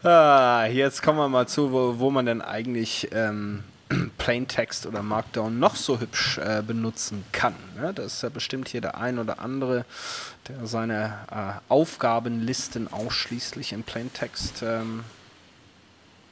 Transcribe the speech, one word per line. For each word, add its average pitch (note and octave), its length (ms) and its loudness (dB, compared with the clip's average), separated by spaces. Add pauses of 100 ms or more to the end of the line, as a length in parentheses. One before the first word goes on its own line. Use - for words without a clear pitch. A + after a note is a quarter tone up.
Ah, C#3 640 10
jetzt C3 380 0
kommen D#3 140 6
wir C#3+ 100 4
mal B2+ 180 4
zu, C#3+ 240 0
wo, B2 300 2
wo C3+ 100 6
man C3 160 2
denn A2+ 160 0
eigentlich, A2+ 720 -4
ähm, G#2 480 -2 (280)
<clears throat> C3 300 0
Plaintext - 680 -2
oder G#2 160 -6
Markdown A2 580 -2
noch F3+ 160 4
so A#2+ 240 -2
hübsch, - 380 -2
äh, G#2+ 280 -2
benutzen A2+ 640 -4
kann, A#2 240 0 (260)
ne? E3+ 140 -4
Da - 80 -8
ist - 200 -8
ja B2 80 -4
bestimmt C3+ 380 -6
hier A#2+ 120 -6
der - 160 -6
ein B2 220 -4
oder A2 220 -4
andere, B2+ 440 -2 (640)
der B2+ 180 -10
seine, A2 460 -2 (180)
äh, G2+ 220 -6 (160)
Aufgabenlisten A#2 1200 0
ausschließlich A#2 840 -6
in A2 80 -6
Plaintext, - 840 -8
ähm, A2+ 340 -4 (1300)